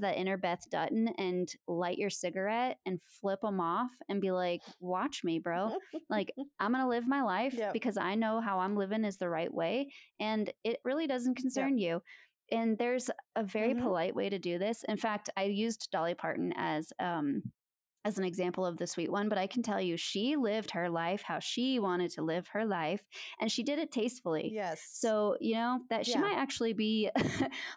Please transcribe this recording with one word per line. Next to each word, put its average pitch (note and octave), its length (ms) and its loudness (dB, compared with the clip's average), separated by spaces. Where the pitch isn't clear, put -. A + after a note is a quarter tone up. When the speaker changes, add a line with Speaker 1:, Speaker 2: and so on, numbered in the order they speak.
Speaker 1:
that F#3+ 160 0
inner F#3+ 180 0
Beth F3+ 340 -2
Dutton A3 460 2
and F3+ 340 0
light F3 300 -2
your G3 140 0
cigarette G#3 760 -2
and F#3 180 -2
flip G3 440 -4
'em G3 140 0
off F#3+ 300 2
and G3 100 0
be F#3+ 100 2
like, F3+ 320 0
"Watch F#3 460 -2
me, E3 140 2
bro. F#3 360 0
Like, G#3 260 0
Speaker 2:
<laughs> C#4 240 -8
Speaker 1:
I'm G#3+ 120 2
gonna C4 160 4
live A#3+ 200 2
my C#4 140 4
life A3+ 320 0
Speaker 2:
Yep. G#3 180 -2
Speaker 1:
because A3 240 0
I F#3+ 200 0
know A3+ 240 2
how G3+ 200 0
I'm G3+ 160 2
living G#3 300 2
is G3 120 -2
the F3+ 120 0
right E3 220 0
way, G#3+ 380 0
and G#3+ 340 0
it A3+ 200 0
really D4 220 0
doesn't B3 320 0
Speaker 2:
Yep. B3+ 40 -6
Speaker 1:
concern C4 360 2
you." E3+ 240 2
And A3+ 240 2
there's B3 340 0
a A3+ 60 0
very G#3+ 320 0
Speaker 2:
Mm-hmm. A#3+ 100 -2
Speaker 1:
polite F3+ 300 2
way G3 140 0
to G3 100 -2
do F3 200 -2
this. G#3+ 260 -2
In G#3 140 -2
fact, G#3+ 380 -2
I G3 80 0
used G#3 460 0
Dolly E3+ 240 0
Parton F3 420 -2
as, D#3+ 420 -2
um, D3 540 -2
as G3 120 -2
an F#3+ 60 2
example F3+ 400 0
of F3 140 -2
the F3 80 -2
sweet - 260 -2
one, G#3 160 0
but G#3 80 2
I F#3+ 100 0
can A#3 160 -2
tell G3+ 180 0
you F3 180 0
she A#3 360 0
lived A3 360 0
her F3 180 -2
life E3+ 340 0
how - 160 -4
she B3+ 400 0
wanted F3+ 340 2
to D#3 100 -6
live D#3+ 260 0
her G#3+ 160 -2
life, F3+ 420 0
and A3+ 140 0
she A#3+ 100 -2
did C#4+ 160 0
it D4+ 140 -2
tastefully. G#3+ 600 0
Speaker 2:
Yes. F3+ 260 -4
Speaker 1:
So, G#3+ 580 2
you A3+ 160 0
know, A#3+ 360 0
that A3 160 0
she A#3+ 60 0
Speaker 2:
Yeah. C#4+ 100 4
Speaker 1:
might G4+ 160 2
actually B3 340 0
be G#3+ 420 2
<laughs> - 400 0